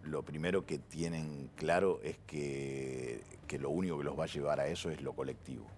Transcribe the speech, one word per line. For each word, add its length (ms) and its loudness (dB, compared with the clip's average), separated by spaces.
lo 200 0
primero 400 2
que 140 -2
tienen 760 -2
claro 480 6
es 240 -4
que, 960 -2
que 120 -4
lo 120 0
único 280 2
que 60 0
los 140 0
va 60 2
a 40 -2
llevar 320 2
a 80 4
eso 220 0
es 120 -4
lo 120 -2
colectivo. 520 -6